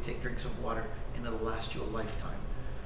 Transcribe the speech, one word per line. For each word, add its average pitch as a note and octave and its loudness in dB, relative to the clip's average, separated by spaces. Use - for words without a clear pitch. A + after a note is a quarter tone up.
take - -2
drinks A#2+ 0
of A#2 0
water, A2+ 2
and A#2+ 0
it'll A2+ 0
last A2 0
you - 0
a - 0
lifetime. - 0